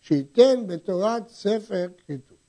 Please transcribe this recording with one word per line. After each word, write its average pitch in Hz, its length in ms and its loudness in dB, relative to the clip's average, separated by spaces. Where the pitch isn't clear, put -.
שייתן 226 640 2
בתורת 190 600 -4
ספר 202 580 -4
כריתות. 139 320 -14